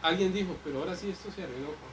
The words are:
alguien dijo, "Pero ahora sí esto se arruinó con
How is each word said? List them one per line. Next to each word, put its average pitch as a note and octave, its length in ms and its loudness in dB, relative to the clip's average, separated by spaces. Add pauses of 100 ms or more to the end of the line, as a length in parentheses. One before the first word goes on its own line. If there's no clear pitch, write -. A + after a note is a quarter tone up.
alguien F#3 300 6
dijo, F#3 300 0
"Pero C#3 160 -2
ahora F3+ 160 -2
sí G3 140 -4
esto G3 220 -6
se F#3+ 120 -6
arruinó C3+ 240 -6
con D3 260 -8